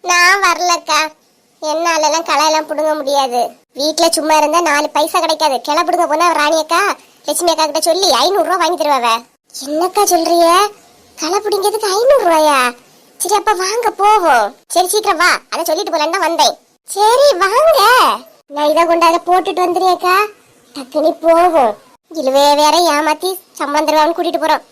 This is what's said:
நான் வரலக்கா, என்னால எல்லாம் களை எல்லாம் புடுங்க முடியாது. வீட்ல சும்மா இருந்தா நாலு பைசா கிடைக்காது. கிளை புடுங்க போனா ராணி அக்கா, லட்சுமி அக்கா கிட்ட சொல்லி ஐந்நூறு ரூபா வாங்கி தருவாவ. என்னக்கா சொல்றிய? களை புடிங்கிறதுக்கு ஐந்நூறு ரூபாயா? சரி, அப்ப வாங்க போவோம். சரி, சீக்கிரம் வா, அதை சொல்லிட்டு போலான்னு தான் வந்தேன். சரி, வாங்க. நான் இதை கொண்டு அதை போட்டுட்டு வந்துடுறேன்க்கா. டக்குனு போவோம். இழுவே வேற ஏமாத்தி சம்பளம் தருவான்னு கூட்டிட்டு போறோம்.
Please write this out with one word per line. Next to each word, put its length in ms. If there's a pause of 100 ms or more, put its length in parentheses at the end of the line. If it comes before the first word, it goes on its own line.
(120)
நான் 340
வரலக்கா, 540 (720)
என்னால 360
எல்லாம் 220
களை 160
எல்லாம் 240
புடுங்க 300
முடியாது. 420 (380)
வீட்ல 260 (100)
சும்மா 240
இருந்தா 200 (100)
நாலு 260
பைசா 240
கிடைக்காது. 380 (100)
கிளை 160
புடுங்க 240
போனா 180 (140)
ராணி 240
அக்கா, 180 (460)
லட்சுமி 240
அக்கா 140
கிட்ட 220
சொல்லி 200 (160)
ஐந்நூறு 240
ரூபா 140
வாங்கி 180
தருவாவ. 300 (560)
என்னக்கா 380 (100)
சொல்றிய? 320 (760)
களை 240
புடிங்கிறதுக்கு 520
ஐந்நூறு 280
ரூபாயா? 320 (640)
சரி, 200
அப்ப 140 (100)
வாங்க 260 (120)
போவோம். 460 (260)
சரி, 200
சீக்கிரம் 300
வா, 80 (200)
அதை 180
சொல்லிட்டு 240
போலான்னு 220
தான் 120
வந்தேன். 280 (340)
சரி, 380 (160)
வாங்க. 380 (720)
நான் 160
இதை 140
கொண்டு 240
அதை 180
போட்டுட்டு 380
வந்துடுறேன்க்கா. 500 (600)
டக்குனு 360 (140)
போவோம். 480 (480)
இழுவே 240 (160)
வேற 140 (200)
ஏமாத்தி 340 (300)
சம்பளம் 300
தருவான்னு 280
கூட்டிட்டு 260
போறோம். 280